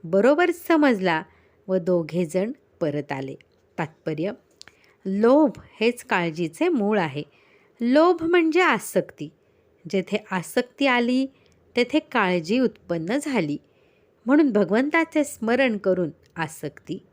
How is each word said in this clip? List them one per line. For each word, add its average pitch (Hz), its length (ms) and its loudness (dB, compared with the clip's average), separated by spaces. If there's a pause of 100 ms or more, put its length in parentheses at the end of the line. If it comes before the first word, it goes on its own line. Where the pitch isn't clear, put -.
बरोबर 254 480 2
समजला 214 720 2 (440)
व 190 80 0
दोघेजण 180 760 -2 (280)
परत 147 320 -4
आले. 135 240 -8 (440)
तात्पर्य, 160 520 -6 (720)
लोभ 233 460 4 (280)
हेच 240 240 0
काळजीचे 170 680 -2
मूळ 214 300 0
आहे. 147 240 -4 (580)
लोभ 320 420 4
म्हणजे 330 380 2
आसक्ती. 190 680 -2 (600)
जेथे 196 400 -4
आसक्ती 247 560 -4
आली, 254 400 0 (480)
तेथे 240 240 0
काळजी 190 600 -2
उत्पन्न 196 580 -4
झाली. 208 400 -4 (680)
म्हणून 285 260 4
भगवंताचे 269 720 0
स्मरण 240 540 -2
करून 185 320 -2 (260)
आसक्ती - 760 -10